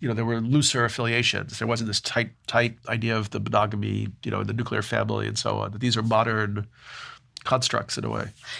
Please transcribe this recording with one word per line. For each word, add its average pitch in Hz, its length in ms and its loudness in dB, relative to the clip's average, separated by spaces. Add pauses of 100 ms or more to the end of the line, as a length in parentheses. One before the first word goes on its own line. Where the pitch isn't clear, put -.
you 139 80 -2
know, 113 60 0
there 113 100 0
were 117 160 0
looser 127 440 4
affiliations. 117 760 0
There 110 80 0
wasn't 117 180 0
this 104 140 0
tight, - 320 -2 (160)
tight 117 280 2 (120)
idea 113 280 0
of 107 140 -2
the 107 80 -4
monogamy, 104 680 2 (160)
you 110 80 -4
know, 101 100 -2
the 104 100 -2
nuclear 113 300 -2
family 107 460 0
and 107 100 -4
so 104 200 0
on. 104 120 -4
That 104 100 -10
these 117 160 2
are 110 60 0
modern 110 640 2 (800)
constructs 123 520 0
in 107 80 -4
a - 60 -2
way. 110 200 -4 (300)